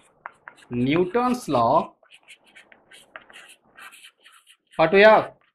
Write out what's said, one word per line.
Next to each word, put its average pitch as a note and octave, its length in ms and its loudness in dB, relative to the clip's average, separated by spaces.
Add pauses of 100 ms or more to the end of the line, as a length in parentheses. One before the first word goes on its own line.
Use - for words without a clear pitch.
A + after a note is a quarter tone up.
(680)
Newton's F3+ 800 -4
law, C#3 460 -2 (2750)
what E3 140 0
we G3 100 4
have? G#3 320 4 (220)